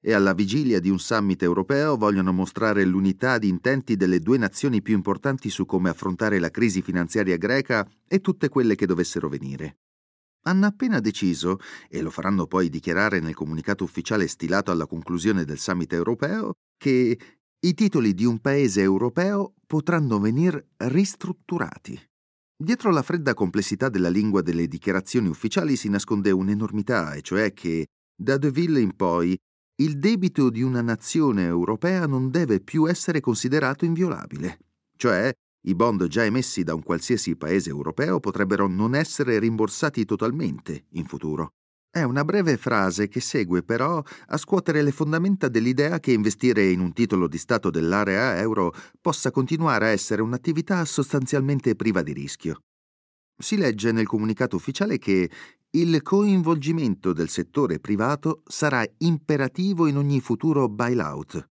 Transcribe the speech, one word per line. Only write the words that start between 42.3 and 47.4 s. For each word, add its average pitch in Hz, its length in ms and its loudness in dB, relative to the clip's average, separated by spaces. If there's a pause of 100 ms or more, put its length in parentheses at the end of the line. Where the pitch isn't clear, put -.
frase 101 500 0
che 127 140 -4
segue, 90 420 0
però, 143 400 -2 (220)
a - 100 -6
scuotere 160 460 0
le 143 100 4
fondamenta 160 560 0
dell'idea 127 540 2
che 135 100 0
investire 107 580 4
in 90 120 2
un 90 100 0
titolo 98 380 0
di 85 80 -8
Stato 107 320 -2